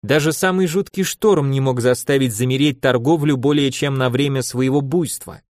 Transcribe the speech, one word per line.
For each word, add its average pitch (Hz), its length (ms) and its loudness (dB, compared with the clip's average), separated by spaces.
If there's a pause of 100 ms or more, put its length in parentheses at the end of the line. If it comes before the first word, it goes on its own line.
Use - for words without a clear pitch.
даже 147 280 0
самый 185 360 0
жуткий 190 360 -2
шторм 170 480 0
не 135 80 0
мог 131 220 0
заставить 127 520 0
замереть 127 460 0
торговлю 143 560 2
более 139 360 2
чем 139 260 -4
на 131 120 2
время 135 320 0
своего 131 380 0
буйства. 139 640 -4 (100)